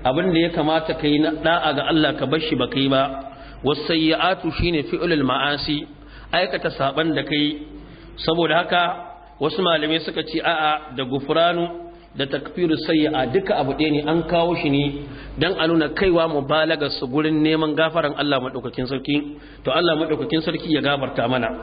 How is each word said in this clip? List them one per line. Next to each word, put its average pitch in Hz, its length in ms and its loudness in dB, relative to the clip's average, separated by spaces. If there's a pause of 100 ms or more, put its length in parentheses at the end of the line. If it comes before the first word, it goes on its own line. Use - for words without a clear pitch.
Abin 170 300 2
da 160 60 4
ya 170 100 2
kamata 160 460 0
ka 151 120 -2
yi 147 120 4
na 156 120 2
da'a 156 420 0
ga 135 140 -2
Allah 151 300 2
ka 139 80 -2
bar 151 160 0
shi 151 140 -2
ba 127 120 0
ka 135 120 -4
yi 135 100 2
ba. 135 140 4 (600)
Was-sayyi'atu 160 960 0
shine 165 260 0
fi'lul 160 400 0
ma'asi, 143 600 0 (460)
aikata 175 400 0
saban 151 420 0
da 143 100 0
kai. 147 340 0 (600)
Saboda 160 400 2
haka 175 240 2 (580)
wasu 160 220 -2
malamai 160 400 2
suka 160 220 -6
ce 160 180 -4
a'a, 151 540 0
da 131 80 -4
gufranu 156 600 0 (500)
da 139 100 -2
takfiru 147 520 -2
sayyi'a 147 560 2
duka 190 240 2
abu 139 160 0
ɗaya 151 180 2
ne, 151 180 2
an 165 200 2
kawo 170 260 2
shi 160 140 -2
ne 143 160 2 (520)
dan 165 220 2
a 160 80 2
nuna 160 220 4
kaiwa 170 380 4
mubalagar 151 640 2
su - 180 -6
gurin 151 340 2
neman 156 340 2
gafaran 156 420 2
Allah 143 240 2
madaukakin 123 440 -6
sarki. 143 520 -2 (260)
To, - 80 0
Allah 165 260 4
madaukakin 156 440 0
sarki 160 320 -2
ya 135 80 2
gafarta 131 460 0
mana. 123 220 0 (140)